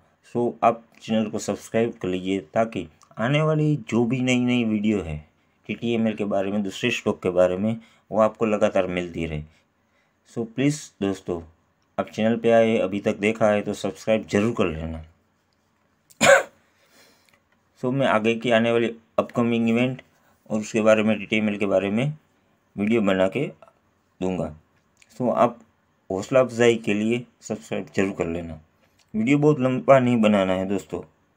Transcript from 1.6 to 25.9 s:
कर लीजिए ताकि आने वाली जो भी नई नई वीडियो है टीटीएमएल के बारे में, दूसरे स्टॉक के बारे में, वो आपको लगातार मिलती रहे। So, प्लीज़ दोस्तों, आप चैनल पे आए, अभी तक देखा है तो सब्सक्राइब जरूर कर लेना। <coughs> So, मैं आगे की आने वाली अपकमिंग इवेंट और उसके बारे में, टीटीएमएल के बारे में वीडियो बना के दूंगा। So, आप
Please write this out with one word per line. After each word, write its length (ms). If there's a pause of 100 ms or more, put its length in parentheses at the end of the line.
कर 160
लीजिए 320
ताकि 480 (300)
आने 240
वाली 340
जो 280
भी 160
नई 200
नई 240
वीडियो 380
है 260 (380)
टीटीएमएल 500
के 80
बारे 260
में, 120
दूसरे 280
स्टॉक 320
के 80
बारे 260
में, 200 (360)
वो 80
आपको 260
लगातार 400
मिलती 400
रहे। 160 (920)
So, 120
प्लीज़ 440 (120)
दोस्तों, 400 (560)
आप 100
चैनल 280
पे 140
आए, 280
अभी 220
तक 160
देखा 340
है 120
तो 120
सब्सक्राइब 520
जरूर 260
कर 140
लेना। 380 (1160)
<coughs> 260 (1300)
So, 100
मैं 140
आगे 280
की 160
आने 220
वाली 240 (220)
अपकमिंग 500
इवेंट 340 (480)
और 100
उसके 200
बारे 220
में, 160
टीटीएमएल 400
के 80
बारे 240
में 240 (640)
वीडियो 220
बना 280
के 180 (760)
दूंगा। 340 (600)
So, 160
आप 260 (500)